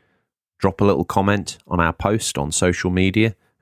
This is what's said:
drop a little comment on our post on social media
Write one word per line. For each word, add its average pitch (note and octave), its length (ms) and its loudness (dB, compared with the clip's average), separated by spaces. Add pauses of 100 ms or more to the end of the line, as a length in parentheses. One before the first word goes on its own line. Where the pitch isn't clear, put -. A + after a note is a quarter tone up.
(600)
drop F#2+ 200 -2
a G#2 60 2
little F2 180 2
comment G2 540 -2 (100)
on F2 140 0
our E2 100 2
post - 460 -2
on D2 160 -4
social F2+ 360 0
media F#2+ 460 2 (260)